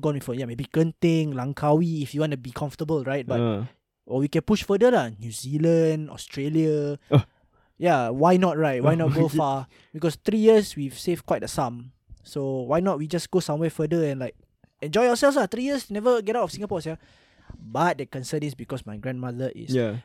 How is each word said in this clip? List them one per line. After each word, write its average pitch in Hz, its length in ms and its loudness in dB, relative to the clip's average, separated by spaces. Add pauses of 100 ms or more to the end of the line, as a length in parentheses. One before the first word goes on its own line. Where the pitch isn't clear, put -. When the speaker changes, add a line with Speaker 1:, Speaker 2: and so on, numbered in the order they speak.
Speaker 1:
gone 147 160 0
before?" 131 160 -8
Yeah, 123 160 -6
maybe 120 160 -8
Genting, 160 720 0
Langkawi, 151 640 2
if 139 160 -6
you 151 80 0
wanna 139 160 -4
be 123 100 -12
comfortable, 151 540 -4
right? 135 180 -2
But 120 160 -2
Speaker 2:
Uh. 113 240 0 (460)
Speaker 1:
or 123 100 -2
we 143 80 0
can 160 140 0
push - 240 0
further 202 240 4
lah. 139 320 2
New 117 100 -10
Zealand, 156 800 0
Australia. 151 880 -2 (160)
Speaker 2:
Oh, 143 80 8 (640)
Speaker 1:
Yeah, 127 320 2
why 175 240 6
not, 180 160 2
right? 147 240 2
Why 147 160 4
Speaker 2:
<laughs> 165 60 2
Speaker 1:
not 156 100 2
go 160 160 4
Speaker 2:
Okay. 143 80 -2
Speaker 1:
far? 139 320 0 (240)
Because 156 240 -2
three 214 240 -2
years, 214 400 6
we've 135 160 -6
saved - 320 -6
quite 123 160 -2
a 110 80 -8
sum. 120 400 -6 (320)
So 135 400 -6
why 143 160 0
not 185 160 0
we 151 160 -6
just 170 160 -4
go 180 160 0
somewhere 160 260 -2
further 160 380 0
and, 135 160 -4
like, - 160 -8 (400)
enjoy 214 320 2
ourselves 277 240 4
lah. 233 160 0
Three 247 160 -4
years, 285 240 -4
never 220 320 2
get 226 160 -2
out 196 80 0
of - 80 -8
Singapore, 196 240 -6
sia. 160 160 -8 (640)
But 135 400 0
the 135 80 -8
concern 135 400 -6
is 135 80 -10
because 123 320 -10
my 107 80 -10
grandmother 127 560 -6
is 117 240 -4
Speaker 2:
Yeah. 117 300 0